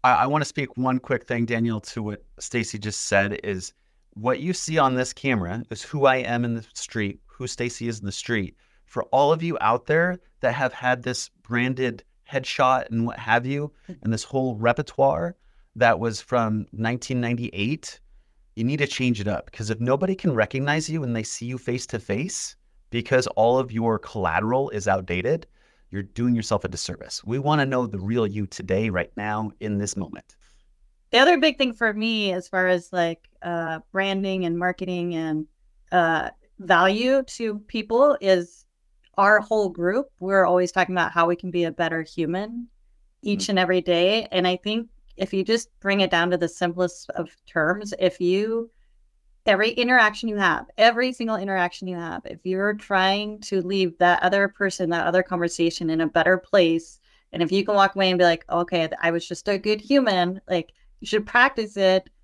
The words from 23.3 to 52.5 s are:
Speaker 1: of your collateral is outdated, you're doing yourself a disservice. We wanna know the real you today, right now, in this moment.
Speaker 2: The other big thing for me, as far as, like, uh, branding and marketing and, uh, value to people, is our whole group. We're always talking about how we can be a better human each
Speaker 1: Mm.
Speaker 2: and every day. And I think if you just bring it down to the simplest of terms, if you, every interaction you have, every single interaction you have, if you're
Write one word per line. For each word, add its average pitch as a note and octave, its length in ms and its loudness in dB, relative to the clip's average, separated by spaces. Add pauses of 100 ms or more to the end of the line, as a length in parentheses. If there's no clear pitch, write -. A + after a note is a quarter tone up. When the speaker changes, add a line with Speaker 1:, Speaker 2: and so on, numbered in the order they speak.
Speaker 1:
of B2 140 -2
your A2 260 0
collateral G#2+ 720 -2
is G2+ 180 -6
outdated, F#2 600 -2 (420)
you're G2 140 -8
doing A#2+ 320 -2
yourself A2 280 -2
a - 40 -6
disservice. - 560 -10
We B2 160 -4
wanna D3 260 2
know B2+ 220 0
the G#2 120 -8
real A2 280 0
you G2+ 200 -4
today, G2+ 420 -2
right F2+ 280 -2
now, G#2+ 420 -4
in G#2 200 -4
this G2+ 180 -6
moment. - 380 -12 (760)
Speaker 2:
The A#3 80 4
other E4 200 6
big D4+ 180 2
thing B3+ 160 0
for A3+ 200 0
me, G#3+ 400 -2
as F3+ 140 -6
far F#3 200 0
as, F3+ 260 0
like, E3+ 340 -2 (140)
uh, E3 380 -6 (120)
branding F#3+ 540 -2
and E3+ 120 -2
marketing F3+ 580 -4
and, D#3+ 320 -4 (440)
uh, E3 380 2 (300)
value G3+ 640 2
to A3 380 -8
people, A3+ 600 2
is F#3 440 2 (520)
our G#3 220 6
whole G#3+ 300 0
group. F3+ 400 -2 (100)
We're F#3+ 260 4
always F3+ 260 2
talking F#3 240 0
about E3+ 160 0
how E3+ 160 2
we F3 80 2
can F3 160 -10
be E3+ 140 0
a D#3+ 60 -2
better D#3+ 300 -2
human G3 640 -4 (540)
each G3+ 240 -2
Speaker 1:
Mm. - 40 -6
Speaker 2:
and F#3+ 100 2
every F3+ 220 4
day. F3+ 500 2
And F3+ 160 2
I F3+ 100 2
think A3+ 320 -6 (280)
if F#3+ 160 -4
you F#3+ 100 0
just A3+ 260 0 (100)
bring G3 220 0
it F#3 80 2
down F3 220 2
to F3 60 2
the E3 120 0
simplest F3 640 -4
of D#3+ 180 -6 (160)
terms, F#3+ 540 -2
if F3+ 200 2
you, G#3+ 520 0 (720)
every G#3 260 4
interaction A#3 580 2
you G#3 80 -4
have, F#3 280 2 (120)
every A#3+ 360 4
single A3 220 -4
interaction F#3+ 520 -2
you F3+ 80 -6
have, E3+ 300 -8
if - 180 -14
you're G3 300 -2